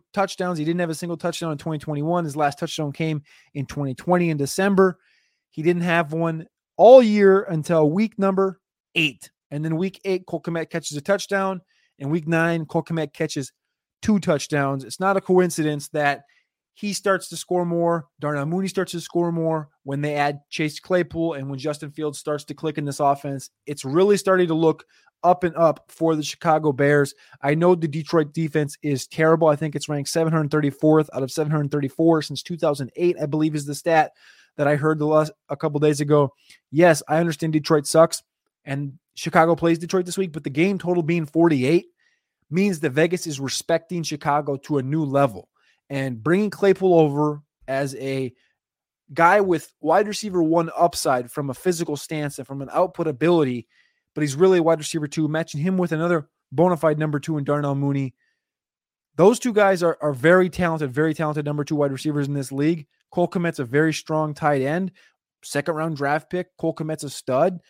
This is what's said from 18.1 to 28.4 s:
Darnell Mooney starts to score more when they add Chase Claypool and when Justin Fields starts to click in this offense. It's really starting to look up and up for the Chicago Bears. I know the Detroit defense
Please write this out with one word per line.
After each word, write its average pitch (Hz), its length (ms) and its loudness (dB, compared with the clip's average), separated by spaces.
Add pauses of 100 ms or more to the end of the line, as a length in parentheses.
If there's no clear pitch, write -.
Darnell 147 280 -4
Mooney 185 200 -2
starts 185 240 -4
to 175 80 -8
score 170 320 -2
more 160 380 -2 (140)
when 139 180 -6
they 147 140 -2
add 143 340 -2
Chase 151 300 -4
Claypool 165 540 -2
and 139 160 -8
when 139 80 -8
Justin 147 320 -8
Fields 151 300 -8
starts 147 260 -6
to 151 80 -12
click 156 240 -6
in 151 60 -4
this 143 160 -6
offense. 139 500 -2 (160)
It's 143 200 -12
really 185 320 4
starting 185 320 2
to 165 40 0
look 160 300 2 (400)
up 180 220 2
and 165 100 -4
up 160 320 2
for 160 300 0
the 151 40 -4
Chicago 156 520 0
Bears. 143 420 2 (260)
I 147 140 0
know 175 200 4
the 165 120 -4
Detroit 147 460 -2
defense 151 500 -4